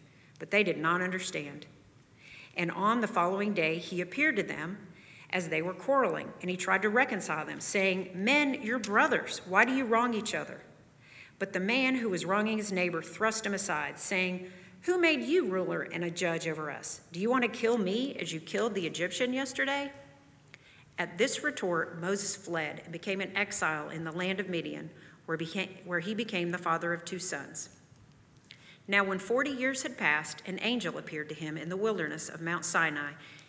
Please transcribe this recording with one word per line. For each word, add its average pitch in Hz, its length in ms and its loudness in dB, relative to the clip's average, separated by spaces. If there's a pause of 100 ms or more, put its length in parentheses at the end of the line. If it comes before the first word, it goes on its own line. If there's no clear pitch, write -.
(380)
but 165 140 -12
they 208 120 4
did 165 140 0
not 165 240 4
understand. 165 640 -4 (880)
And 175 160 0
on 220 300 2
the 214 60 4
following 196 480 2
day, 160 240 2
he 175 200 -4
appeared 269 360 2
to 196 80 2
them 156 340 -6 (520)
as 180 200 -2
they 156 140 0
were 185 100 -2
quarreling, 214 580 2 (100)
and 180 100 0
he 180 40 -2
tried 190 280 2
to 214 60 4
reconcile 208 540 2
them, 147 160 -8
saying, 190 540 2
"Men, 262 480 4
you're 233 160 0
brothers. 214 720 2
Why 190 180 6
do 254 80 2
you 269 100 2
wrong 233 300 4
each 202 220 -2
other?" 143 260 -6 (800)
But 196 140 -2
the 220 60 0
man 262 360 2
who 233 140 0
was 175 140 0
wronging 214 360 2
his 208 120 -2
neighbor 175 300 0
thrust 220 420 0
him 202 120 -2
aside, 151 420 0
saying, 185 540 0 (300)
"Who 359 180 2
made 311 240 4
you 294 240 4
ruler 170 340 0
and 165 220 -4
a 170 80 0
judge 165 360 0
over 156 220 -4
us? - 320 -8 (100)
Do 170 80 -6
you 214 120 2
want 254 100 4
to 240 60 4
kill 226 320 2
me 220 400 0
as 165 120 -6
you 160 80 -4
killed 208 360 -2
the 190 100 -2
Egyptian 180 480 -2
yesterday?" 277 580 -2 (1080)
At 170 180 -4
this 226 260 2
retort, 175 560 -2
Moses 196 360 0
fled 156 480 -4
and 170 80 -14
became 190 280 -2
an 196 160 -4
exile 156 540 0
in 160 140 -6
the 165 80 -6
land 185 280 -2
of 190 100 -4
Midian, 156 420 -4 (340)
where 160 100 -2
became, 170 340 -4 (140)
where 175 180 0
he 196 120 -2
became 202 380 -2
the 180 80 -2
father 170 340 0
of 170 120 -4
two 185 120 -6
sons. - 520 -6 (1160)
Now, 202 160 6
when 190 140 0
forty 247 320 2
years 262 320 0
had 294 160 -6
passed, 151 480 0
an 185 160 -6
angel 208 380 0
appeared 151 300 -8
to 156 60 -8
him 156 220 -6
in 156 120 -8
the 185 80 -2
wilderness 170 520 0
of 156 100 -10
Mount 170 260 -2
Sinai 147 480 2 (360)